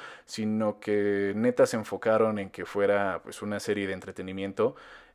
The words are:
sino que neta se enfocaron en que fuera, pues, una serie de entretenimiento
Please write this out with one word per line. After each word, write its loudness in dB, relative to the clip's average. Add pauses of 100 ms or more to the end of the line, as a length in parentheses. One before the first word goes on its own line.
(260)
sino -2
que 2
neta 4
se -4
enfocaron 2
en -8
que -10
fuera, 2
pues, -12
una -4
serie -2
de -2
entretenimiento -4 (400)